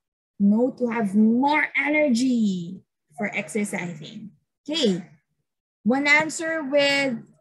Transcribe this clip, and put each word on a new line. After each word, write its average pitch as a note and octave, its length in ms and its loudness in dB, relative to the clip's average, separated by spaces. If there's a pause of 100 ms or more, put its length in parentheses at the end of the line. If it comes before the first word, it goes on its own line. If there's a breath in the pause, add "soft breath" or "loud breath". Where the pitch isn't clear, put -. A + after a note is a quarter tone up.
(400)
No, G#3+ 360 4
to A#3+ 120 -2
have A3 260 -2
more B3+ 640 4
energy A#3+ 1040 0 (360)
for G3+ 160 -4
exercising. F#3 1000 -8 (320)
Okay, B3 400 -2 (800)
one C#4 240 2
answer D#4 560 0
with C#4 520 0 (240)